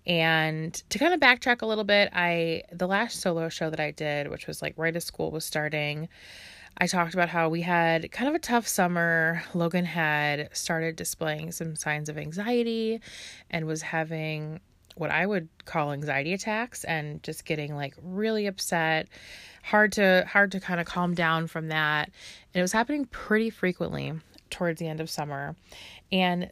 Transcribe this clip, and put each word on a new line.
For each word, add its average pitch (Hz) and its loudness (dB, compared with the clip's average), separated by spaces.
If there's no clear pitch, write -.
And 160 2
to - -2
kinda 349 4
backtrack 247 4
a 226 -4
little 214 0
bit, 202 6
I, 170 0
the 180 -2
last 202 0
solo 165 0
show 165 -4
that 156 -4
I 151 -2
did, 147 -4
which 151 -10
was, - -10
like, 151 -4
right 165 0
as 170 -4
school 160 -4
was 156 -6
starting, 151 -4
I 175 4
talked 170 2
about 175 4
how 165 2
we 165 0
had 165 2
kind 247 -2
of 302 2
a 339 0
tough 240 0
summer. 170 2
Logan 175 2
had 147 0
started 165 -2
displaying 160 -4
some 160 -6
signs 151 -4
of 151 -8
anxiety 226 -2
and 160 -2
was 160 -4
having 156 -4
what 165 -4
I 165 2
would 190 0
call 147 0
anxiety 143 -2
attacks 220 -4
and 151 -4
just - -10
getting, 151 -4
like, 143 -6
really 208 -2
upset, 165 0
hard 208 4
to, 185 6
hard 202 4
to 190 -4
kinda 175 -2
calm 175 0
down 165 2
from 160 -6
that. 151 0
And 180 0
it - 4
was 180 2
happening 262 2
pretty 220 0
frequently 165 -2
towards 170 -2
the 170 -4
end 156 -4
of 160 -6
summer. 147 -6
And 180 2